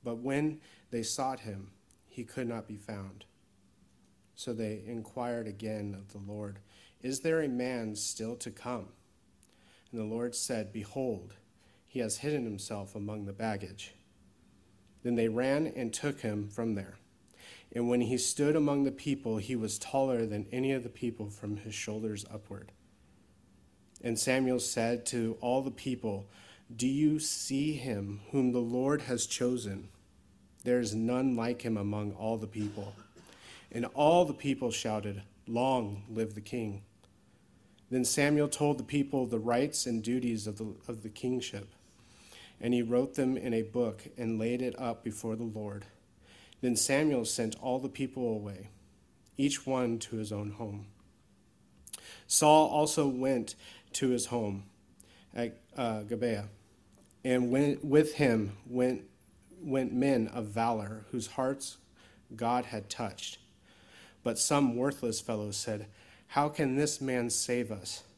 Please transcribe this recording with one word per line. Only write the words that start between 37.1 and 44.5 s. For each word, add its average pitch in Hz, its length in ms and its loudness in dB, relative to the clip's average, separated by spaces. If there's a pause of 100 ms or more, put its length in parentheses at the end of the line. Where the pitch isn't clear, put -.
Then 123 160 2
Samuel 147 420 4
told 147 300 2
the - 80 -6
people 139 400 2
the 113 140 -2
rights 120 460 2
and 117 160 -2
duties 117 460 0
of 104 100 -6
the, 107 160 -8 (140)
of 107 160 -8
the 113 60 -8
kingship, 120 680 -4 (840)
and 120 120 2
he 120 80 4
wrote 123 340 2
them 131 200 2
in 113 180 -2
a 113 80 2
book 107 460 -2 (100)
and 113 220 -2
laid 120 220 0